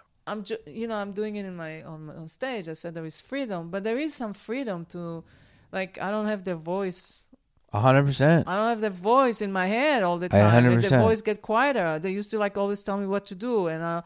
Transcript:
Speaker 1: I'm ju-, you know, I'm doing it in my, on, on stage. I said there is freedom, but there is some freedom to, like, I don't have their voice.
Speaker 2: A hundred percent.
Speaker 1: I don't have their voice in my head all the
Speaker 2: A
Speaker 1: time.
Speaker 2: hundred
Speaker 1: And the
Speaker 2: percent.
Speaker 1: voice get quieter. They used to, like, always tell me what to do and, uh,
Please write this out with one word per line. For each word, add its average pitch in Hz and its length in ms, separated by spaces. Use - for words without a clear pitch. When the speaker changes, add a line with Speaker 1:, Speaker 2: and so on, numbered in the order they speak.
Speaker 1:
I'm 208 200
ju-, - 240
you 226 180
know, 226 80
I'm 202 180
doing 214 220
it 208 100
in 185 120
my, 160 260
on, 156 280
on 160 180
stage. 220 400
I 160 60
said 170 200
there 165 100
is 160 160
freedom, 202 500
but 196 120
there 226 160
is 302 160
some 214 200
freedom 220 520
to, 170 380
like, 190 280
I 190 120
don't 214 140
have 208 180
their 180 100
voice. 175 680
Speaker 2:
A 104 80
hundred 135 260
percent. 139 400
Speaker 1:
I 180 100
don't 220 120
have 233 120
their 214 100
voice 226 500
in 202 100
my 185 160
head 240 380
all 175 140
the 175 80
Speaker 2:
A - 20
Speaker 1:
time. 107 220
Speaker 2:
hundred 120 240
Speaker 1:
And 117 40
the 120 40
Speaker 2:
percent. 131 220
Speaker 1:
voice 110 180
get 208 200
quieter. 220 560
They 185 140
used 202 180
to, 220 80
like, 202 180
always 202 280
tell 196 140
me 202 80
what 196 200
to 202 80
do 208 320
and, 160 160
uh, 170 240